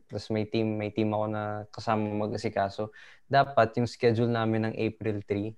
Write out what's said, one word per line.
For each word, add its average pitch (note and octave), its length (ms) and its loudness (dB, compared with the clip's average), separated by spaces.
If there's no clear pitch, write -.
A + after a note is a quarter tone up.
Tapos - 220 -8
may A2 140 0
team, A2 320 0
may G#2+ 160 -4
team G#2+ 200 0
ako G#2+ 160 0
na G#2+ 160 -4
kasama G#2+ 340 0
mag-asikaso. G#2 640 -2
Dapat C3+ 520 2
yung A#2+ 100 2
schedule A#2 420 2
namin A2 380 2
ng A2 120 -2
April G#2+ 440 -2
three. G#2 360 -2